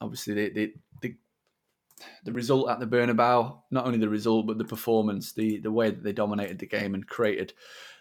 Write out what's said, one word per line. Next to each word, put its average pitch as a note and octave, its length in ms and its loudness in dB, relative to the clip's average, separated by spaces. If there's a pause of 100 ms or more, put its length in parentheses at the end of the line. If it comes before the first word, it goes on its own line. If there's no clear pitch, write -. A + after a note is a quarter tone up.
Obviously, A#2 340 -8
the, G#2 160 -2
the, G#2+ 240 -4 (280)
the, B2 120 -8 (1120)
the A2 80 -10
result B2 360 2
at A#2+ 120 -2
the A#2 80 -4
Bernabeu, A#2+ 680 4 (140)
not B2+ 160 0
only A#2+ 120 0
the A2 100 2
result, G#2+ 400 2
but A2 100 -2
the A2 60 -2
performance, A2 680 0
the, A2 260 -2
the A2 120 -6
way A2 200 2
that - 120 -6
they G#2 100 -4
dominated G2+ 460 -2
the G2 80 -12
game G#2 280 -4
and G2 120 -6
created G#2+ 460 -2 (480)